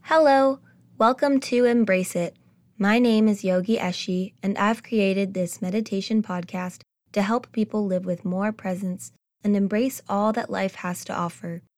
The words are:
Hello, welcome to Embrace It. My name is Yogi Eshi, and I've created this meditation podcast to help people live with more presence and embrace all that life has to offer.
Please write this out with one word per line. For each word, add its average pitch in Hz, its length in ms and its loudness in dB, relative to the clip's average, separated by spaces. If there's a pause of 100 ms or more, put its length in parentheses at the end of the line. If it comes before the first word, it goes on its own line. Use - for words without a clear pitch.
Hello, 269 520 6 (380)
welcome 262 420 4
to 247 240 2
Embrace 208 500 2
It. 175 220 -4 (420)
My 208 220 4
name 220 300 4
is 202 160 -2
Yogi 185 320 0
Eshi, 180 560 -4 (100)
and 190 140 -2
I've 220 260 0
created 196 500 0
this 180 280 -6
meditation 208 600 -2
podcast 180 600 -8 (320)
to 208 80 0
help 226 320 -2
people 214 320 -2
live 185 180 -2
with 180 220 -6
more 190 260 -2
presence 185 640 -8 (320)
and 208 100 2
embrace 208 540 -2
all 208 240 0
that 226 160 -4
life 190 260 -4
has 180 300 -8
to - 80 -10
offer. 170 480 -8 (160)